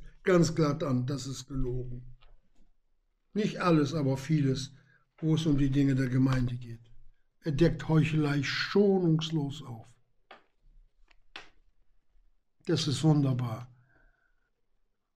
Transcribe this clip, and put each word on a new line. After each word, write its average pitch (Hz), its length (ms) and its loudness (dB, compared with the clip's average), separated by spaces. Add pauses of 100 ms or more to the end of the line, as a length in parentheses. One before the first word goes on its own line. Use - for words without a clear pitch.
(200)
ganz 170 320 4
glatt 151 300 0
an, 127 240 -2
das 135 180 -6
ist 135 220 -12
gelogen. 127 560 -4 (1300)
Nicht 208 260 -4
alles, 156 360 2
aber 135 200 0
vieles, 135 600 -2 (420)
wo 160 160 0
es 160 140 0
um 143 100 4
die 135 140 2
Dinge 139 240 2
der 131 140 0
Gemeinde 127 460 2
geht. 117 360 -14 (480)
Er 160 140 -6
deckt 160 340 2
Heuchelei 147 560 2
schonungslos 160 1200 0
auf. 117 240 -16 (2750)
Das 170 200 0
ist - 160 -2
wunderbar, 127 640 2 (1500)